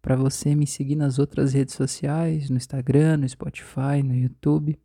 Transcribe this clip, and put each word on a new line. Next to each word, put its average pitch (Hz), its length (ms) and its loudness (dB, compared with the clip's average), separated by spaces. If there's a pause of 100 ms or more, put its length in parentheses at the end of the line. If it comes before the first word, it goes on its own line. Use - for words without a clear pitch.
pra 131 160 0
você 135 380 0
me 147 120 2
seguir 139 280 -4
nas 143 240 0
outras 139 340 0
redes 135 220 0
sociais, 151 720 -2
no 127 80 0
Instagram, 139 640 2
no 139 100 0
Spotify, - 760 -4
no 131 100 0
YouTube. 147 720 0